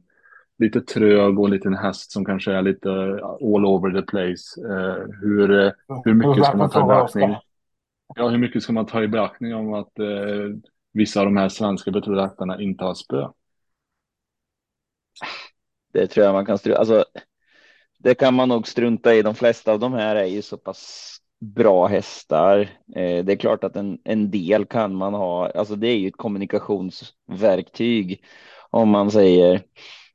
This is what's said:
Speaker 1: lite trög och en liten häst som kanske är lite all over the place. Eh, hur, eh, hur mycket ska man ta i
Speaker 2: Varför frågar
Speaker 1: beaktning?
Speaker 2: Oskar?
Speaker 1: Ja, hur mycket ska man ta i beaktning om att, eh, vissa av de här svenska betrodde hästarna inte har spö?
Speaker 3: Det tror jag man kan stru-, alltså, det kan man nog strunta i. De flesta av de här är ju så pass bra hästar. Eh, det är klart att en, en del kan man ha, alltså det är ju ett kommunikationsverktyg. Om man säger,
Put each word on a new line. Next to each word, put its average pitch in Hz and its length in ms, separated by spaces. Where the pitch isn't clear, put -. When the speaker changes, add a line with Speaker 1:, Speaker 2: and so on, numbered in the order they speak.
Speaker 1:
lite 113 240
trög 104 580
och 101 60
en 101 60
liten 98 220
häst 95 380
som 98 140
kanske 95 280
är 95 80
lite 95 280
all 104 420
over 95 360
the - 0
place. 90 680
Eh, 95 260
hur, 104 300
eh, 98 60
hur 113 80
mycket 127 320
ska 139 120
man 151 120
ta 151 100
i - 20
Speaker 2:
Varför - 0
frågar 127 140
Speaker 1:
beaktning? 104 340
Speaker 2:
Oskar? 101 120
Speaker 1:
Ja, 120 140
hur 120 80
mycket 120 260
ska 117 100
man 110 120
ta 110 180
i 107 40
beaktning 110 480
om 107 180
att, 104 260
eh, 107 60
vissa 104 260
av 101 60
de 101 120
här 95 120
svenska 101 420
betrodde 98 300
hästarna 95 400
inte 95 220
har 92 100
spö? 135 340
Speaker 3:
Det 92 140
tror 104 180
jag 98 80
man 98 120
kan 101 120
stru-, 107 180
alltså, 113 300
det 123 160
kan 131 180
man 127 160
nog 113 180
strunta 117 480
i. 110 60
De 107 140
flesta 117 380
av 107 60
de 127 140
här 107 220
är 101 100
ju 95 160
så - 160
pass - 500
bra 101 480
hästar. 98 720
Eh, 87 300
det 95 60
är 101 60
klart 113 260
att 95 120
en, 101 280
en 104 280
del 101 340
kan 107 300
man 95 180
ha, 90 380
alltså 104 240
det 107 120
är 120 100
ju 95 100
ett 98 100
kommunikationsverktyg. 101 2000
Om 113 200
man 101 220
säger, 90 420